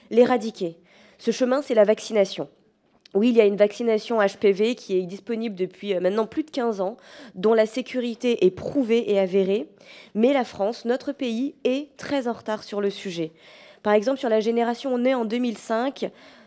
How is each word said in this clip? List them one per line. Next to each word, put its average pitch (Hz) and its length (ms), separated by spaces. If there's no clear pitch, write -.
l'éradiquer. 220 680
Ce - 100
chemin, 254 320
c'est 277 140
la 214 80
vaccination. 196 680
Oui, 214 160
il 233 60
y 226 60
a 214 40
une 202 120
vaccination 214 640
H 202 180
P 202 160
V 214 200
qui 196 240
est 185 60
disponible 214 500
depuis, 190 400
euh, 180 60
maintenant 202 260
plus 254 180
de 311 60
quinze 233 320
ans, 190 140
dont 208 180
la 220 120
sécurité 240 800
est 185 60
prouvée 233 600
et 202 80
avérée. 196 500
Mais 233 160
la 262 140
France, 208 400
notre 254 260
pays, 254 440
est 269 320
très 269 320
en 233 40
retard 214 300
sur 202 160
le 202 100
sujet. 170 440
Par 208 100
exemple, 226 260
sur 254 100
la 220 100
génération 233 580
née 247 160
en 240 120
deux 226 140
mille 240 180
cinq, 226 520